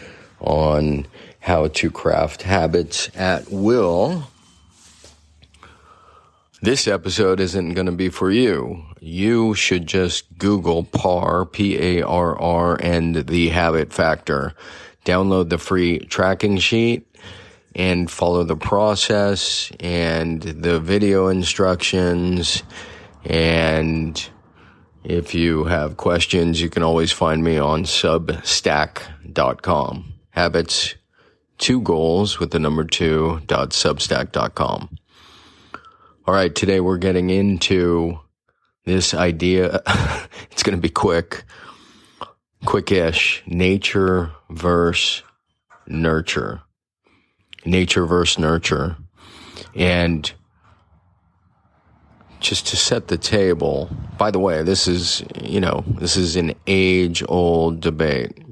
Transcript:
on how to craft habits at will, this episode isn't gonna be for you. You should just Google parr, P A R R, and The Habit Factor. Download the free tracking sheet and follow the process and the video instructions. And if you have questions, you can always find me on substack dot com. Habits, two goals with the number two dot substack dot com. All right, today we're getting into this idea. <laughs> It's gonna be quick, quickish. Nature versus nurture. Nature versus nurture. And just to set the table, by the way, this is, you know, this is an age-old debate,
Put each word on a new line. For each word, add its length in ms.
on 680
how 300
to 200
craft 540
habits 720
at 340
will, 800
this 260
episode 520
isn't 340
gonna 180
be 180
for 200
you. 560
You 560
should 320
just 500
Google 460
parr, 600
P 360
A 240
R 360
R, 400
and 360
The 340
Habit 420
Factor. 640
Download 440
the 80
free 440
tracking 580
sheet 480
and 340
follow 340
the 120
process 1200
and 600
the 380
video 480
instructions. 1400
And 1080
if 320
you 300
have 300
questions, 640
you 120
can 100
always 300
find 320
me 160
on 240
substack 1200
dot 300
com. 540
Habits, 640
two 220
goals 580
with 100
the 100
number 240
two 600
dot 240
substack 600
dot 240
com. 420
All 80
right, 200
today 260
we're 180
getting 320
into 880
this 280
idea. 720
<laughs> 420
It's 120
gonna 140
be 120
quick, 540
quickish. 840
Nature 840
versus 720
nurture. 760
Nature 400
versus 340
nurture. 580
And 560
just 280
to 100
set 320
the 80
table, 720
by 140
the 80
way, 240
this 240
is, 360
you 160
know, 260
this 300
is 220
an 160
age-old 1160
debate, 560